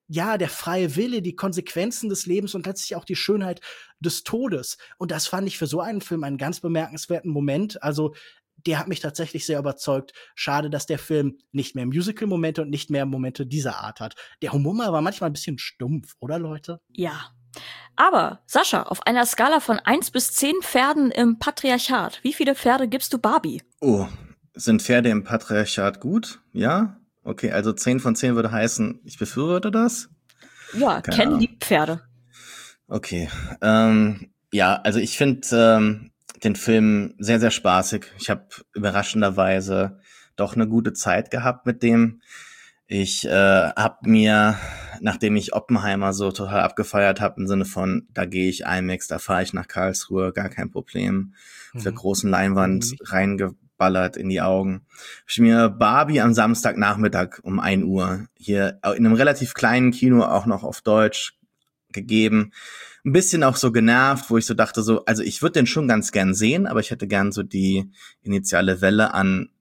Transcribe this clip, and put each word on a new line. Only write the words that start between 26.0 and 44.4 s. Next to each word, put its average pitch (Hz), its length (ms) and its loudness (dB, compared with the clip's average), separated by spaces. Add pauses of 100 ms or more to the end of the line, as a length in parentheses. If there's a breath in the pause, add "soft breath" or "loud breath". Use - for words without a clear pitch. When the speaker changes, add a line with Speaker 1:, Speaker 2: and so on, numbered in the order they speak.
Speaker 3:
Ja? 165 440 0 (260)
Okay, - 280 -4
also 104 220 0
zehn 127 260 -2
von 123 160 0
zehn 123 200 0
würde 110 160 0
heißen, 113 520 -2
ich - 160 -20
befürworte 170 500 -4
das? 226 400 -2 (640 loud breath)
Speaker 2:
Ja, 214 280 0
Speaker 3:
Keine - 160 -2
Speaker 2:
Ken 240 100 4
Speaker 3:
Ahnung. 285 140 2
Speaker 2:
liebt - 220 -4
Pferde. 160 400 0 (840 loud breath)
Speaker 3:
Okay, 87 420 -6 (320 loud breath)
ähm, 110 720 4 (220)
ja, 98 300 4
also 107 160 0
ich - 180 -4
find, 135 340 0
ähm, 110 600 4 (320)
den 104 120 2
Film 107 640 4
sehr, 113 200 2
sehr 113 120 4
spaßig. 92 560 0 (120)
Ich - 100 -10
hab - 320 -8 (120)
überraschenderweise 98 1300 0 (360 soft breath)
doch 101 200 -2
eine 113 120 2
gute 113 260 0
Zeit 101 360 -2
gehabt 123 360 -4
mit 120 180 -2
dem. 117 380 4 (640 loud breath)
Ich, 98 380 -2
äh, 95 440 4
hab - 360 -4
mir, 107 520 6 (420 loud breath)